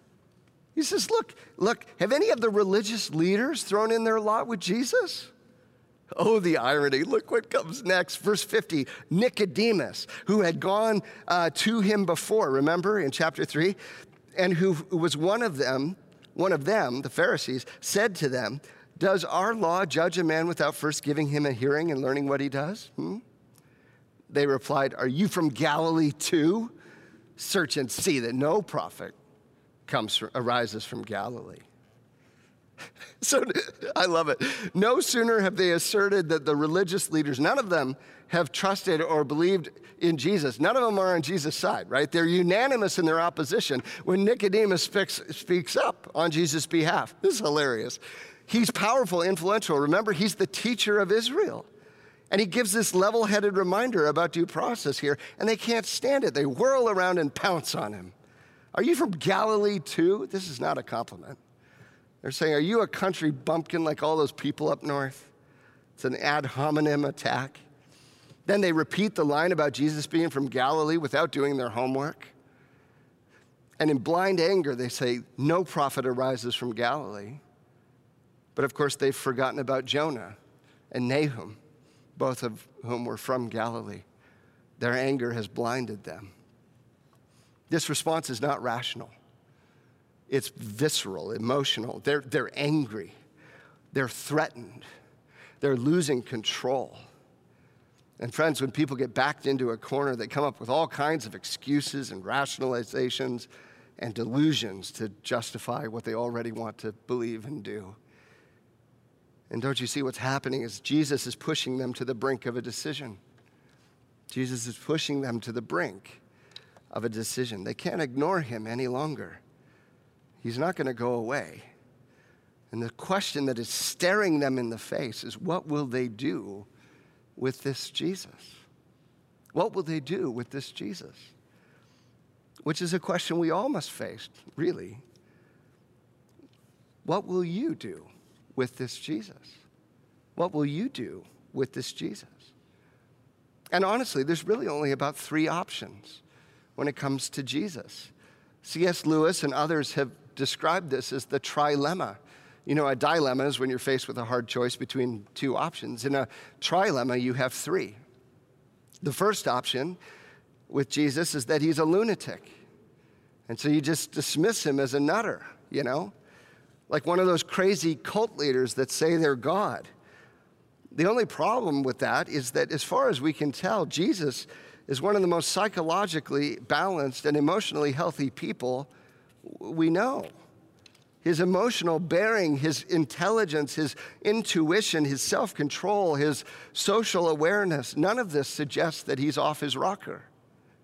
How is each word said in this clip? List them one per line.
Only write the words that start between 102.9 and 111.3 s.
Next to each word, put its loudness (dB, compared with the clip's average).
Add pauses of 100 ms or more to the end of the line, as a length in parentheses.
and -8
delusions 0
to -8 (120)
justify -4
what -10
they -4
already -4
want -8
to -8
believe -6
and -10
do. -10 (1600)
And -6
don't -2
you -4
see -4
what's -4
happening -4
is -10
Jesus 0
is -10